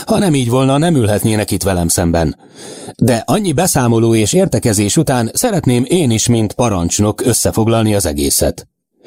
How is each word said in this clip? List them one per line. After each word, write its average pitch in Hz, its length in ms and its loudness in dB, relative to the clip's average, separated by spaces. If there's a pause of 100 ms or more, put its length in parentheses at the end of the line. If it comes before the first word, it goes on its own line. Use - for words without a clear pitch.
Ha 220 120 0
nem 175 180 2
így 123 140 0
volna, 135 280 2
nem 165 180 2
ülhetnének 107 560 0
itt 98 120 -2
velem 87 240 0
szemben. 85 500 0 (600)
De 117 280 0
annyi 180 280 0
beszámoló 117 640 2
és 107 180 0
értekezés 113 640 0
után 123 360 0
szeretném 135 540 0
én 165 240 0
is, 110 160 0
mint 113 260 0
parancsnok, 104 720 -2
összefoglalni 110 680 0
az 98 100 -2
egészet. 73 640 -2 (400)